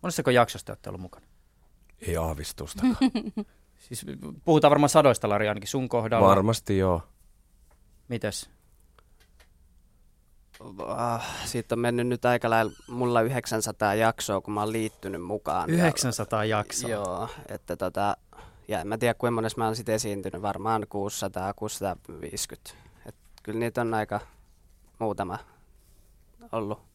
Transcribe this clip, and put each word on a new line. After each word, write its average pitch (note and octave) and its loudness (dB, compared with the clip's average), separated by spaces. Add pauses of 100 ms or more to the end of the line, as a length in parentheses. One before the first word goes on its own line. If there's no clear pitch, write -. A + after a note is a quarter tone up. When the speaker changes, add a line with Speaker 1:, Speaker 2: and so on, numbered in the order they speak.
Speaker 1:
Monessako E3 0
jaksosta A#2 4
olette - -12
ollut F#2 -10
mukana? - -16 (760)
Speaker 2:
Ei E2+ -2
aavistustakaan. D#2+ -2 (520)
Speaker 1:
<laughs> - -20
Siis - -12 (400)
puhutaan D#3 8
varmaan D3 6
sadoista, A#2+ 6
Lari, G#2 2
ainakin G#2 -4
sun C3 -2
kohdalla. A2+ 4
Speaker 2:
Varmasti G2 4
joo. F#2 2 (1040)
Speaker 1:
Mites? A2 -6 (2500)
Speaker 3:
Ah, A#2 -2 (200)
siitä A#2 -2
on A#2 -2
mennyt A#2+ 2
nyt A#2+ 0
aika A#2+ 4
lailla A2+ 4 (140)
mulla A#2+ 2
yhdeksänsataa A2 0
jaksoa, A2 2
kun G#2 -8
mä G#2 -2
oon G#2+ 0
liittynyt G2 -6
mukaan. F2+ -4
Ja D#3+ 2
Speaker 1:
Yhdeksänsataa A#2+ 0
jaksoa? A2 -2
Speaker 3:
Joo, G2+ -4 (200)
että - -8
tota, F#2+ -2 (500)
ja G2+ -4
en F2+ -8
mä A2 -4
tiedä, A#2 2
kuinka A#2+ -2
monessa A2+ -2
mä A#2 -2
oon A2 0
sit A2+ -8
esiintynyt, G2+ -4
varmaan G#2 -2
kuusisataa, G2 -6
kuusisataaviisikymmentä. - -8 (340)
Et - -20 (280)
kyllä G#2+ -6
niitä A#2 -2
on A#2 -2
aika G#2+ -2 (800)
muutama G2+ -4 (1120)
ollut. G#2 -4 (160)